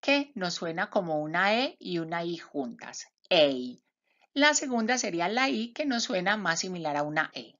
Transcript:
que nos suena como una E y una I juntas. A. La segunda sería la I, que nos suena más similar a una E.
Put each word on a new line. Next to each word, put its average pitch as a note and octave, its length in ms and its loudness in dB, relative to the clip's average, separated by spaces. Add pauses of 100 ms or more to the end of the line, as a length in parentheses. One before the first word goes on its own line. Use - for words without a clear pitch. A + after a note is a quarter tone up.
que C#4+ 340 2
nos F3+ 200 -2
suena F3 360 -4
como E3 300 0
una E3+ 340 2
E B3+ 240 0
y F3 200 -4
una E3 260 -4
I E3+ 120 -4
juntas. B2 720 -8 (220)
A. C3+ 500 4 (540)
La D4 200 6
segunda B3 440 0
sería F3 300 0
la A#3+ 200 2
I, A#3 240 -2
que D4+ 140 -4
nos A#3+ 180 0
suena F#3 320 0
más E3+ 240 -2
similar E3+ 360 -4
a D3 60 0
una D3+ 320 -2
E. A#2+ 260 -16